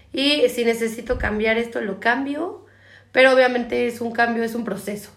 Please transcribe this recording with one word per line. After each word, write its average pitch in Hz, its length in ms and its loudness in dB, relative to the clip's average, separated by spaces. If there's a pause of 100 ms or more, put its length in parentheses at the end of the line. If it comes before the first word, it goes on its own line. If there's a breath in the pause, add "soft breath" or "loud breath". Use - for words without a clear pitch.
(120)
y 277 360 2
si 240 160 -2
necesito 226 540 -2
cambiar 214 400 0
esto, 233 240 -4
lo 196 180 -6
cambio", 285 640 -2 (480 soft breath)
pero 262 200 6
obviamente 247 540 2
es 233 140 -6
un 233 120 -4
cambio, 233 320 0
es 226 100 -4
un 233 100 -6
proceso. 208 520 -8